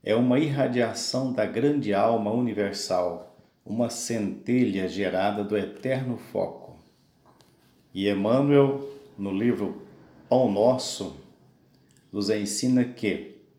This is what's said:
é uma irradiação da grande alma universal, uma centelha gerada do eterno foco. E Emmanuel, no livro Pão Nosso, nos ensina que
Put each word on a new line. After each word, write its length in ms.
é 140
uma 240
irradiação 920
da 120
grande 480
alma 380
universal, 1040
uma 240
centelha 960
gerada 560
do 140
eterno 580
foco. 640
E 160
Emmanuel, 800
no 160
livro 480
Pão 200
Nosso, 680
nos 160
ensina 560
que 560